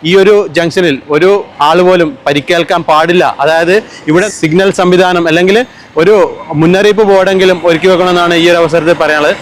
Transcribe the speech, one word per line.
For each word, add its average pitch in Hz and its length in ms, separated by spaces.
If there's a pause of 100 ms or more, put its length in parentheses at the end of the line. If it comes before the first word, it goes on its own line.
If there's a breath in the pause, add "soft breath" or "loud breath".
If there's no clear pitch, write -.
ഈ - 20 (100)
ഒരു 202 140 (220)
ജംഗ്ഷനിൽ 170 400 (180)
ഒരു 170 140 (380)
ആൾ 165 100 (100)
പോലും 175 240 (160)
പരിക്കേൽക്കാൻ 165 640
പാടില്ല. 165 340 (200)
അതായത് 165 320 (360 loud breath)
ഇവിടെ 185 260
സിഗ്നൽ 180 340 (100)
സംവിധാനം 180 500
അല്ലെങ്കിൽ 185 280 (440 loud breath)
ഒരു 208 120 (460)
മുന്നറിയിപ്പ് 196 500
ബോർഡെങ്കിലും 190 480 (100)
ഒരുക്കി 165 240
വെക്കണമെന്നാണ് 175 500
ഈ 170 100
ഒരു 170 100
അവസരത്തിൽ 160 400
പറയാനുള്ളത്. 151 380